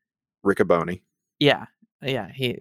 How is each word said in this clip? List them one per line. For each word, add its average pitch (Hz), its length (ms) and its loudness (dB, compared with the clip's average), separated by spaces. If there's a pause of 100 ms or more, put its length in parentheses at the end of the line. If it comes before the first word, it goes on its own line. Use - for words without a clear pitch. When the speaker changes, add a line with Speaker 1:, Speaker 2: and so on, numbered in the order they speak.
(460)
Speaker 1:
Riccaboni. 90 560 0 (380)
Speaker 2:
Yeah, 135 260 2 (380)
yeah. 127 280 -6
He, 131 300 -6